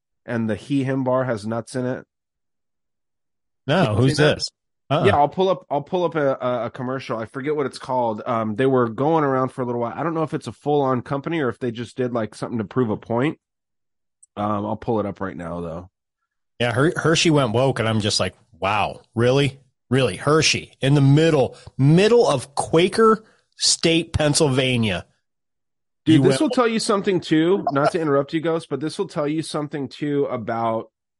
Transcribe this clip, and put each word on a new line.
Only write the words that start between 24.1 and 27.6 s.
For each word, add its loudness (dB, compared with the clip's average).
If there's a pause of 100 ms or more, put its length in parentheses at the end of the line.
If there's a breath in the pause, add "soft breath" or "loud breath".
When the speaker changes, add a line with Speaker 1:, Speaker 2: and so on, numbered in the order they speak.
Speaker 2:
Pennsylvania." 2 (1000)
Speaker 1:
Dude, 8
Speaker 2:
You 8
Speaker 1:
this 4
Speaker 2:
went -2
Speaker 1:
will 2
tell 2
you -2
something, 0
too. 2